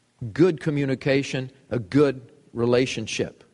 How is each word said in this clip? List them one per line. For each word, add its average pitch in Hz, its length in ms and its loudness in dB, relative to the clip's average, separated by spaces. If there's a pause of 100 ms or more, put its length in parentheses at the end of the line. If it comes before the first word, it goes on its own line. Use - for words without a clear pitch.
(340)
good 170 260 4
communication, 135 920 -2 (180)
a 127 80 -2
good 131 540 2 (200)
relationship. 120 920 -2 (100)